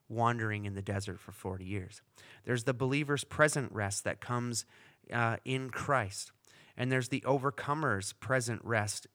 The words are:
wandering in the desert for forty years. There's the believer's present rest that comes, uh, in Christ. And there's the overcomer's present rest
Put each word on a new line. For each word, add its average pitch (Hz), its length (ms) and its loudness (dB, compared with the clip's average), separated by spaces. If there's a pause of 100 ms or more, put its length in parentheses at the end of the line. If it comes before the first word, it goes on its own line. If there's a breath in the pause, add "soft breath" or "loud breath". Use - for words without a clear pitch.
wandering 113 560 2
in 101 100 -4
the 98 80 -4
desert 98 360 -4
for - 140 -16
forty 92 320 -6
years. 92 360 -6 (440 loud breath)
There's 123 200 0
the 131 100 2
believer's 139 500 0
present 151 480 2
rest 101 320 -2
that 90 160 -2
comes, 120 460 -2 (460 loud breath)
uh, 117 320 2
in 131 260 -2
Christ. 120 600 0 (440 loud breath)
And 127 160 0
there's 127 160 2
the - 160 -2
overcomer's 135 880 2
present 120 520 0
rest 104 500 0